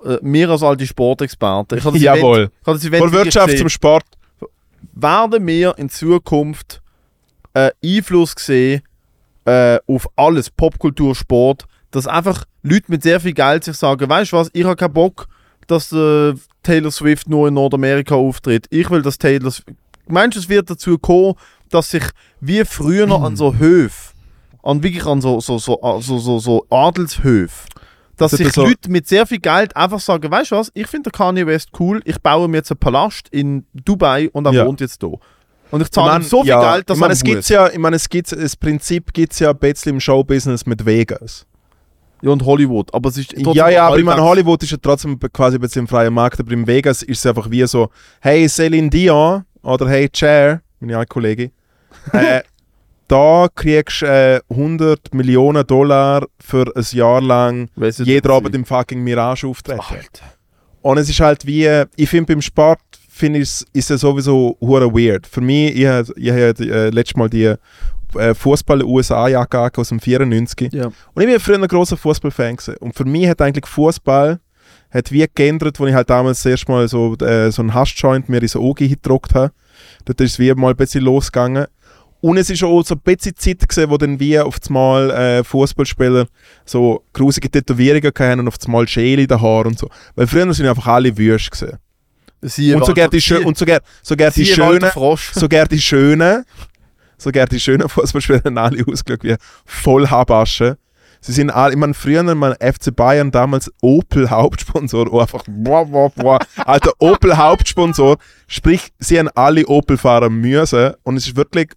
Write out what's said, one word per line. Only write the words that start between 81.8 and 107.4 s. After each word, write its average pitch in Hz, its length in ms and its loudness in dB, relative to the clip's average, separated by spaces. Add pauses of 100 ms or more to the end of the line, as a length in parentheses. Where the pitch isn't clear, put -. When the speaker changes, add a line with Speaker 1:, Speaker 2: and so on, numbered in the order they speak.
Speaker 2:
Und 165 140 2
es 185 140 0
ist 180 140 -4
auch 170 180 2
so 165 140 -4
ein 143 60 -8
bisschen 185 360 -2
Zeit - 320 0
gewesen, 156 200 0
wo 147 80 0
dann 143 220 -2
wie 147 200 2
auf 139 180 -2 (100)
einmal, 131 440 0
äh, 123 320 0
Fußballspieler 127 840 0 (400)
so 120 380 0 (100)
grusige 135 360 0
Tätowierungen 139 680 2
hatten 127 240 0
und 123 80 -4
auf - 60 -6 (100)
einmal 117 240 0
Schäle 131 320 0
in 135 60 2
den 123 120 2
Haaren 110 280 2
und 117 120 -4
so. - 100 -8 (260)
Weil 120 120 0
früher 175 260 0
sind 147 120 -2
einfach 123 220 -2
alle 123 300 2
wüst 110 340 0
gewesen. - 260 -12 (640)
Speaker 1:
Siehe 143 340 0
Speaker 2:
Und 156 60 2
so - 60 2
Speaker 1:
Walter, 185 60 4
Speaker 2:
gern 165 180 4
die 165 100 2
schö-, - 160 2
Speaker 1:
siehe, 185 100 -2
Speaker 2:
und 151 100 -2
so - 80 -4
gern, 165 160 2 (200)
so - 160 -6
gern 151 180 4
die 151 80 2
Speaker 1:
siehe 190 140 2
Walter 160 220 4
Speaker 2:
schönen, 185 120 2
Speaker 1:
Frosch. 151 420 -2
Speaker 2:
so 160 140 0
gern 156 220 4
die 151 100 -2
schönen, 156 640 2 (720)
so - 140 -6
gern 131 160 2
die 123 120 -4
schönen 135 280 0
Fußballspieler 139 560 0
haben 123 140 -4
alle 120 280 -2
ausgeschaut 127 380 -6
wie 113 120 -2 (300)
voll 139 440 2
Habaschen. 120 680 2 (460)
Sie 123 120 -10
sind 143 160 0
alle, 131 240 2
ich 135 40 -2
meine, 147 160 0
früher, 151 300 0
mein 147 380 0
F 127 180 0
C 139 120 -4
Bayern 139 380 2
damals 131 400 0 (120)
Opel 135 480 2
Hauptsponsor, 120 840 -2
oh, 117 80 2
einfach 120 300 -2
boah, 123 360 0
boah, 143 260 0
boah. - 280 2 (260)
Alter, - 340 2
Opel 175 360 4
Hauptsponsor, 156 800 2 (320)